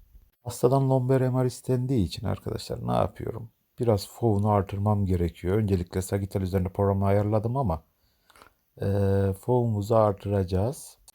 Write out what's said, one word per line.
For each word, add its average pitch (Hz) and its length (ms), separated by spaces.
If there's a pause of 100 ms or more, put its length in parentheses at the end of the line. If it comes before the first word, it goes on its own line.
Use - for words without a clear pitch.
(440)
Hastadan 131 460
lomber 131 320
M 127 220
R 127 40
istendiği 123 580
için - 200
arkadaşlar 117 640
ne 120 40
yapıyorum? 117 600 (280)
Biraz 113 280
fovunu 107 420
artırmam 101 560
gerekiyor. 90 520
Öncelikle 98 440
sagital 101 400
üzerinde 92 280
programı 98 360
ayarladım 104 520
ama, 90 260 (1000)
e, 104 40 (540)
fovumuzu 113 560
artıracağız. 101 1000 (180)